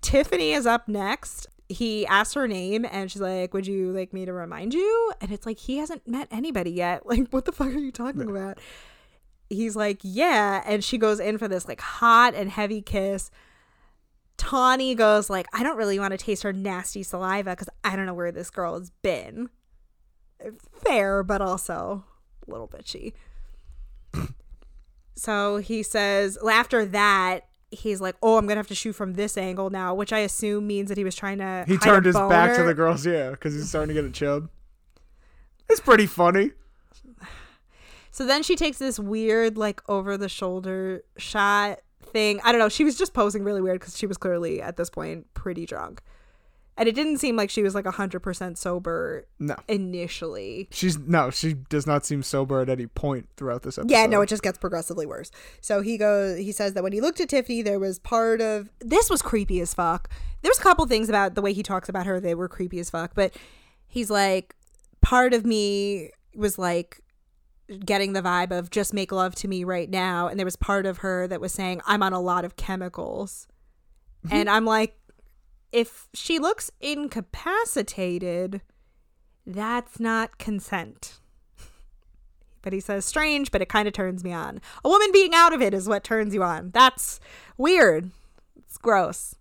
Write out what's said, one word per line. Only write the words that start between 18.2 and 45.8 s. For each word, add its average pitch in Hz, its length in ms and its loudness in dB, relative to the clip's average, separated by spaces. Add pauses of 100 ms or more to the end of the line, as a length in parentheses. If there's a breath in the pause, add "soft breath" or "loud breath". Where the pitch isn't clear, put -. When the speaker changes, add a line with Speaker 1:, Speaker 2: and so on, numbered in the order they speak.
Speaker 1:
this - 160 -10
girl 170 280 -4
has 180 120 -12 (120)
been." 185 480 -4 (1200)
Fair, 196 500 2
but 196 180 -2
also 190 640 -6 (420)
a - 60 -16
little 113 160 -14
bitchy. - 460 -14 (1000)
<clears throat> - 200 -8 (840)
So 208 400 -2
he 214 240 -4
says, 202 640 0
after 226 420 4
that, 190 580 2 (260)
he's 214 300 -6
like, 185 200 -4
"Oh, 226 160 6
I'm 214 100 2
gonna 208 120 0
have 208 80 -6
to 202 80 -8
shoot 220 180 -6
from 190 200 -6
this 208 240 -4
angle 190 320 -4
now," 185 260 -2
which 202 160 -4
I 220 80 2
assume 208 480 -2
means 202 220 -2
that 202 80 -4
he 202 80 -2
was 185 100 -4
trying 196 220 -6
to 185 280 -6
Speaker 2:
He 180 100 4
Speaker 1:
hide 185 60 2
a 208 40 4
Speaker 2:
turned 196 200 10
his 180 100 6
back 190 360 6
to 240 60 4
Speaker 1:
boner. 170 100 4
Speaker 2:
the 170 60 4
girls, 160 320 2
yeah, 151 300 0
'cause 151 180 -6
he's 151 160 -6
starting 156 260 -2
to 151 60 0
get - 20 -2
a 135 80 -6
chub. 147 380 -2 (1200)
It's 440 100 4
pretty 220 260 8
funny. 185 460 2 (1600 loud breath)
Speaker 1:
So 269 140 -8
then 285 180 4
she 359 140 2
takes 302 200 -2
this 269 220 -6
weird, 220 580 0
like, 214 320 -2
over-the-shoulder 190 1120 -4 (140)
shot 202 640 0 (220)
thing. 208 420 0
I 233 80 6
don't 233 80 6
know. 214 100 6
She 302 160 2
was 294 120 2
just - 160 -2
posing 208 300 0
really 202 180 -2
weird 185 200 0
'cause - 160 -16
she - 100 -4
was 196 100 -6
clearly, 170 440 -2
at 175 160 -10
this 170 120 -4
point, 165 440 -10
pretty 170 320 -8
drunk. - 360 -12 (760)